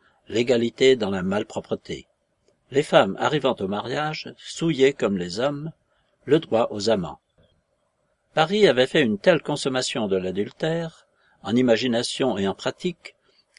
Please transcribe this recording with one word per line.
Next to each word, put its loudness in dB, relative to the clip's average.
l'égalité 2
dans -4
la -4
malpropreté. -6
Les 0
femmes 2
arrivant 0
au -6
mariage, -6
souillées 0
comme -2
les -6
hommes, -6
le 4
droit 0
aux -4
amants. -2
Paris 4
avait 4
fait 2
une 0
telle 4
consommation -4
de 0
l'adultère, -4
en -2
imagination 2
et -2
en -2
pratique, -8